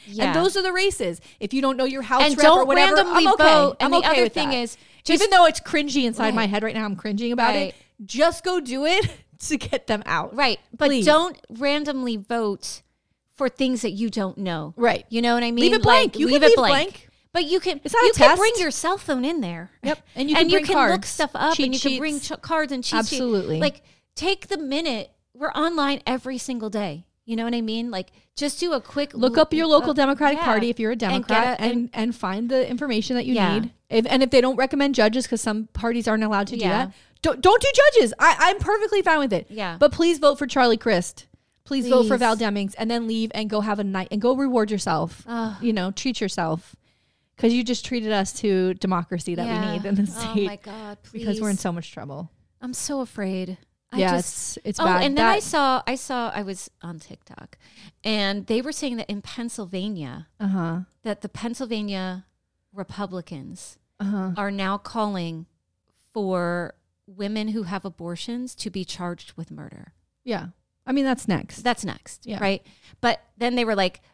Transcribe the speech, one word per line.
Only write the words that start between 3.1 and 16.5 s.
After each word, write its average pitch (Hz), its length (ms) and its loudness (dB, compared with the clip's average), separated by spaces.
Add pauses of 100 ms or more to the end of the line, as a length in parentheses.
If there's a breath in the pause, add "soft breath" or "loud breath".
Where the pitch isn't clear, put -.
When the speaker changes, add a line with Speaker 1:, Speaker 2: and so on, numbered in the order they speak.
Speaker 2:
I'm 392 80 6
okay. 311 100 6
Speaker 1:
vote. 302 360 6
Speaker 2:
I'm - 60 0
Speaker 1:
And 285 60 0
the 339 60 6
Speaker 2:
okay 330 100 2
Speaker 1:
other 277 140 4
Speaker 2:
with 226 120 0
Speaker 1:
thing 294 160 -2
Speaker 2:
that. 262 60 -2
Speaker 1:
is, 240 200 -6 (300 soft breath)
Speaker 2:
Even 330 120 4
Speaker 1:
just 403 120 4
Speaker 2:
though 359 160 8
it's - 140 2
cringy 285 440 -2
inside 220 300 0
my 226 80 2
Speaker 1:
Right. 196 80 0
Speaker 2:
head 208 120 -2
right 220 120 -4
now, 220 120 -4
I'm 202 100 -6
cringing 214 360 -4
about 240 220 2
Speaker 1:
Right. 196 140 -2
Speaker 2:
it. - 60 -14 (320 soft breath)
Just 320 360 0
go 370 180 0
do 269 260 -4
it 370 200 2 (200)
<laughs> - 120 -20 (100)
to 302 100 -2
get - 280 -6
them 214 200 -2
out. 170 280 -4
Speaker 1:
Right. 254 260 0 (160)
But 302 120 2
Speaker 2:
Please. 254 160 2
Speaker 1:
don't 311 340 4 (120)
randomly 269 680 -4
vote 208 640 -6 (560)
for 262 140 -2
things 254 320 -2
that 220 80 -2
you 214 180 -4
don't 196 300 -4
know. 170 400 -6
Speaker 2:
Right. 233 320 2
Speaker 1:
You 226 100 -2
know 240 140 2
what 240 100 0
I 233 60 -2
mean? 233 120 0
Speaker 2:
Leave - 120 4
it - 80 2
blank. 466 320 6
Speaker 1:
Like, - 60 -4
Speaker 2:
You 302 80 2
Speaker 1:
leave 269 80 6
Speaker 2:
can 294 80 6
Speaker 1:
it - 40 10
Speaker 2:
leave 453 80 8